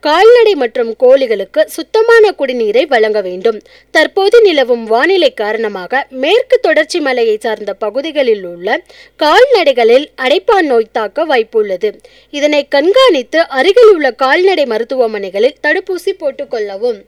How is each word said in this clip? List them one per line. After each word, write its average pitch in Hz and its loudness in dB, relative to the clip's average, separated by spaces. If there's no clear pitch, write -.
கால்நடை 427 4
மற்றும் 240 -4
கோழிகளுக்கு 254 0
சுத்தமான 440 2
குடிநீரை 247 -2
வழங்க 214 0
வேண்டும். 185 -4
தற்போது 381 0
நிலவும் 254 0
வானிலை 294 0
காரணமாக 214 -6
மேற்கு 370 0
தொடர்ச்சி 320 -2
மலையை 240 -2
சார்ந்த 214 -8
பகுதிகளில் 247 -4
உள்ள 175 -6
கால்நடைகளில் 302 2
அடைப்பான் 330 0
நோய் 226 0
தாக்க 233 -4
வாய்ப்புள்ளது. 214 -2
இதனை 294 0
கண்காணித்து 330 2
அருகில் 392 4
உள்ள 302 0
கால்நடை 311 0
மருத்துவமனைகளில் 220 -4
தடுப்பூசி 370 -4
போட்டுக்கொள்ளவும். 226 -8